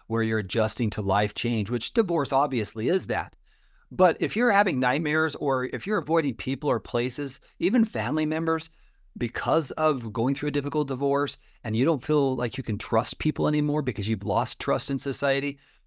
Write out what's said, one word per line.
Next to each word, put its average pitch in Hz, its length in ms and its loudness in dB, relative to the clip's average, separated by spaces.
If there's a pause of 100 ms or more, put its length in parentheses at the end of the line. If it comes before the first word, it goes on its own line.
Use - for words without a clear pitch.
where 113 160 0
you're 110 160 0
adjusting 107 520 0
to - 100 -4
life 101 320 2
change, 113 360 -2
which 120 240 -4
divorce 170 380 2
obviously 131 580 0
is 175 180 0
that. 98 280 -4 (560)
But 170 280 4
if 143 160 -2
you're 233 160 2
having 196 280 4
nightmares 151 560 0
or 131 300 0
if 131 220 -6
you're 208 100 0
avoiding 151 380 0
people 135 340 -4
or 120 100 2
places, 123 600 -4 (200)
even 214 260 4
family 131 400 -2
members, 160 440 -2 (480)
because 131 540 0
of 135 400 0
going 123 240 0
through 147 140 -4
a - 20 -2
difficult 143 380 -2
divorce 139 480 -2 (260)
and 110 100 -2
you 113 120 4
don't 151 180 2
feel 139 320 2
like - 220 -4
you 135 60 -6
can 104 140 -2
trust - 420 0
people 151 280 0
anymore 151 340 0
because 110 280 -4
you've 104 160 -2
lost 107 340 -2
trust 139 320 -2
in 139 80 -2
society, 139 580 0 (300)